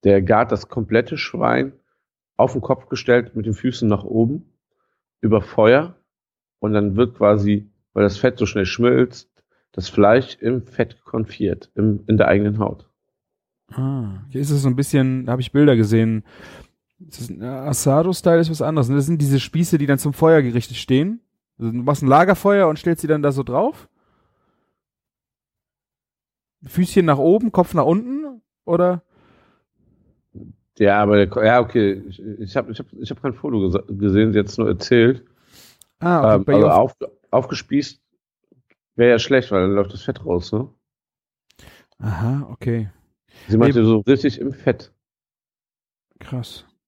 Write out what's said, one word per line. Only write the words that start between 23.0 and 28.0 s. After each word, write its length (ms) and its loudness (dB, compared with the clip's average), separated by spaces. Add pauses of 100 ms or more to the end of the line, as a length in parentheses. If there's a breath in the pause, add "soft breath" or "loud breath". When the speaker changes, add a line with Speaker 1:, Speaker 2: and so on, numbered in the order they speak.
Speaker 2:
sie 60 -8
dann 140 0
da 100 0
so 100 -4
drauf. 460 -4 (2750)
Füßchen 400 0
nach 140 2
oben, 340 2
Kopf 220 0
nach 100 0
unten, 560 -4 (240)